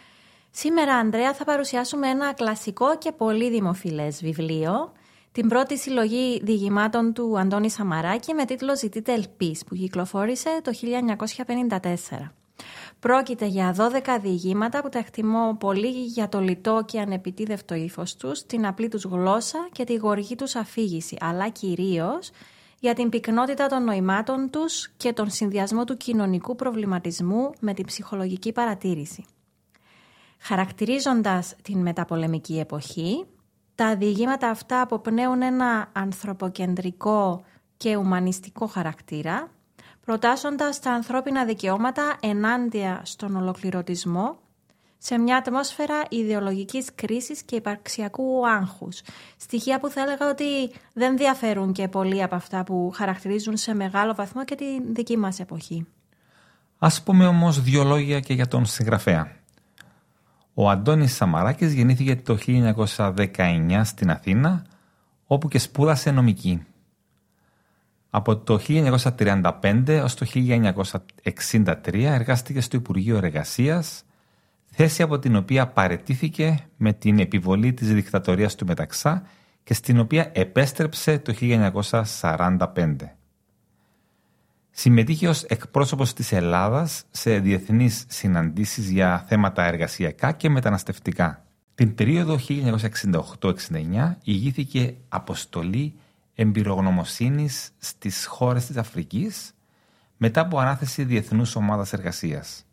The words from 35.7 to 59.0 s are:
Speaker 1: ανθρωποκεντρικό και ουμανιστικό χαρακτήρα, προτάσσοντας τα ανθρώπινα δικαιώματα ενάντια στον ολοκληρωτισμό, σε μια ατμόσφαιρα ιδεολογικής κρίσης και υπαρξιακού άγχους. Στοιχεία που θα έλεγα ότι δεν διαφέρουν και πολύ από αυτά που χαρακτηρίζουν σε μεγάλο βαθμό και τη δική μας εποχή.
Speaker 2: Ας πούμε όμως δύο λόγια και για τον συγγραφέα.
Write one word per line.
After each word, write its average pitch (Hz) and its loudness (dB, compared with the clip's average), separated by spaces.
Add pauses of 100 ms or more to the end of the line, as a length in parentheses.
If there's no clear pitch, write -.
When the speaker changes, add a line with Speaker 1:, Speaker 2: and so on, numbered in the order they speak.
Speaker 1:
ανθρωποκεντρικό 190 -2 (340)
και 214 -2
ουμανιστικό 185 -2
χαρακτήρα, 160 -6 (540)
προτάσσοντας 269 -2
τα 254 -2
ανθρώπινα 254 -2
δικαιώματα 233 -2
ενάντια 214 -2
στον 196 -8
ολοκληρωτισμό, 185 -4 (580)
σε - -4
μια 240 2
ατμόσφαιρα 277 -2
ιδεολογικής 208 -4
κρίσης 247 -6
και - -8
υπαρξιακού 220 -2
άγχους. 190 -2 (360)
Στοιχεία 262 -2
που 285 -6
θα 269 -6
έλεγα 277 -2
ότι 277 -2 (220)
δεν 254 2
διαφέρουν 226 0
και 190 -2
πολύ 190 0
από 180 -2
αυτά 185 -4
που 180 -2
χαρακτηρίζουν 208 -4
σε 220 -4
μεγάλο 202 0
βαθμό 214 -8
και 285 -8
τη 269 -6
δική 233 -2
μας 190 -2
εποχή. 165 -8 (920)
Speaker 2:
Ας - 4
πούμε 185 8
όμως 170 6
δύο 135 4
λόγια 143 2
και 131 -2
για 127 2
τον 123 2
συγγραφέα. 104 0 (1160)